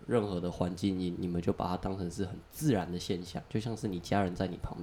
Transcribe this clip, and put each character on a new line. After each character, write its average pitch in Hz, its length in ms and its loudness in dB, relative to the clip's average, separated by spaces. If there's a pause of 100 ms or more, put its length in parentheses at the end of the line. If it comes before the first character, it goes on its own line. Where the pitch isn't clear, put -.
任 110 200 4
何 90 120 -2
的 87 120 0
环 90 240 0
境 92 240 2
音， 87 200 0
你 90 80 -2
们 87 140 0
就 98 120 2
把 - 140 0
它 90 100 0
当 95 180 -2
成 92 140 -2
是 92 160 -2
很 90 100 -6 (140)
自 151 240 2
然 87 180 2
的 87 80 -2
现 90 240 -2
象， - 240 -6
就 113 120 0
像 110 180 -2
是 110 100 -2
你 90 120 -2
家 101 240 2
人 90 120 0
在 92 120 2
你 85 100 -4
旁 - 260 -6